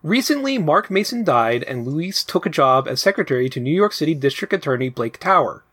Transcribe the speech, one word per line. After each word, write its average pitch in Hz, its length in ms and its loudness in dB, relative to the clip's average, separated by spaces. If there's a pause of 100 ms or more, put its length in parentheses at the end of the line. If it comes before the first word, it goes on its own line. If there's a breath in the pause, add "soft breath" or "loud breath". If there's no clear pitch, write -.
Recently, 269 560 0
Mark 175 320 2
Mason 214 320 -2
died, 120 400 2
and 123 240 -6
Louise 165 360 -4
took - 220 -2
a 196 60 0
job 135 360 2
as 127 140 -4
secretary 131 480 0
to 131 100 -6
New 131 140 -2
York 202 200 2
City 156 200 0
District 139 400 -2
Attorney 131 360 -2
Blake 117 300 -6
Tower. 175 540 2